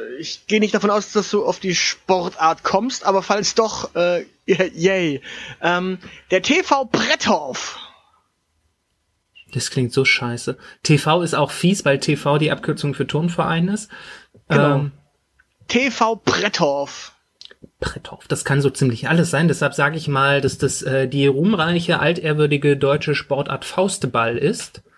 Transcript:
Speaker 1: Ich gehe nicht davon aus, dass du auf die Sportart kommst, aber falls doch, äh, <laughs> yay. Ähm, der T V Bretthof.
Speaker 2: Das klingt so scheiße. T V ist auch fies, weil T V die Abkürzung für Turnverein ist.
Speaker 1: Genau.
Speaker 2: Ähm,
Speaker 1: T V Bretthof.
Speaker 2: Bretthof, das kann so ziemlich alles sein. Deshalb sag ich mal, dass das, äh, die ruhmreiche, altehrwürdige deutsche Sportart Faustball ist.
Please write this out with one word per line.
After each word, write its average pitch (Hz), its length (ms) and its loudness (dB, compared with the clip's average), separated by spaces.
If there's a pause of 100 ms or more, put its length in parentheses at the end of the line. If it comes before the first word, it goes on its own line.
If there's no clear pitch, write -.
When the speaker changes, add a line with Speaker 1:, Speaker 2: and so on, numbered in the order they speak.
(200)
Speaker 1:
Ich - 280 -12
gehe 214 120 2
nicht 208 160 0
davon 208 160 2
aus, 208 220 0
dass 202 180 -2
du 208 140 0
auf - 140 -8
die 190 140 -2
Sportart 170 880 0
kommst, 226 420 0
aber 196 180 2
falls 202 320 -2
doch, - 400 -2
äh, 175 300 0 (100)
<laughs> - 100 -20
yay. 175 760 0 (400)
Ähm, 180 360 0 (320)
der 185 140 4
T 320 200 2
V 277 220 2
Bretthof. 220 920 -2 (1700)
Speaker 2:
Das - 180 -6
klingt 123 220 -2
so 131 120 2
scheiße. 120 520 -2 (260)
T 151 140 6
V 160 260 2
ist 165 100 -4
auch 143 180 2
fies, 185 340 0
weil 139 140 2
T - 160 0
V 147 220 0
die 151 140 2
Abkürzung 147 420 -4
für 127 140 -4
Turnverein 170 600 0
ist. 208 200 -4 (600)
Speaker 1:
Genau. 143 260 4
Speaker 2:
Ähm, 139 160 -2 (760)
Speaker 1:
T 262 220 2
V 226 280 0
Bretthof. 156 960 -2 (640)
Speaker 2:
Bretthof, - 480 -12
das - 180 -4
kann 139 160 2
so 139 100 4
ziemlich 127 380 -2
alles 165 220 2
sein. 156 160 2
Deshalb 151 280 0
sag 151 200 0
ich 156 120 -8
mal, 139 340 2
dass 135 180 0
das, - 240 -2
äh, 135 240 0
die 139 200 2
ruhmreiche, 170 720 2
altehrwürdige 147 800 2
deutsche 143 380 0
Sportart 139 500 -4
Faustball 120 720 -2
ist. - 440 -4 (160)